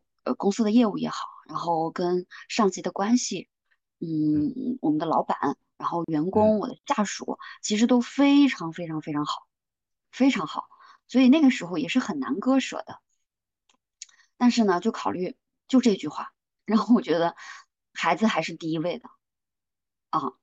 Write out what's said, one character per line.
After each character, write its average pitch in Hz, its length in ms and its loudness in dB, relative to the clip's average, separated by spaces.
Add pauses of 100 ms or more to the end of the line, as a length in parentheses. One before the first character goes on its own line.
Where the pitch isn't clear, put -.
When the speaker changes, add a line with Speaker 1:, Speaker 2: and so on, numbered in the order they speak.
(240)
Speaker 1:
呃， - 120 -2
公 - 160 0
司 226 120 0
的 214 80 0
业 240 140 6
务 190 140 -2
也 - 100 -6
好， - 160 -10 (220)
然 156 100 -10
后 165 320 -2
跟 180 380 -2 (200)
上 208 220 2
级 185 140 -8
的 180 80 -4
关 214 260 0
系， - 320 -6 (500)
Speaker 2:
嗯。 151 560 0
Speaker 1:
嗯， - 260 -6
我 156 100 0
们 151 80 0
的 170 80 -4
老 160 160 0
板， - 340 -4 (200)
然 143 120 -8
后 170 160 -4
员 160 240 -2
工， 214 280 2
Speaker 2:
嗯。 - 20 -2
Speaker 1:
我 - 80 -4
的 - 180 -12
下 208 180 0
属， - 360 -8 (240)
其 208 120 -2
实 220 120 4
都 247 140 4
非 285 460 4
常， 165 240 -4
非 175 160 -10
常， 156 140 -6
非 156 100 -8
常 147 140 -2
好， - 220 -8 (640)
非 269 180 2
常 190 160 0
好。 - 200 -8 (420)
所 247 140 2
以 254 80 8
那 311 120 8
个 269 80 8
时 - 160 0
候 170 140 -6
也 170 80 -2
是 208 100 -2
很 170 220 -2
难 135 200 -4
割 262 200 2
舍 - 260 -6
的。 - 140 -20 (1400)
但 240 140 4
是 240 120 4
呢， 180 160 2
就 220 120 -2
考 - 180 -6
虑， 180 260 -6 (320)
就 254 140 4
这 202 140 4
句 156 120 -6
话， - 260 -12 (320)
然 214 120 2
后 220 160 2
我 208 80 6
觉 165 160 0
得 170 180 0 (600)
孩 165 200 0
子 214 120 2
还 160 160 0
是 165 100 -8
第 160 180 -6
一 165 60 -2
位 175 220 -4
的。 - 100 -20 (1000)
啊， - 340 -4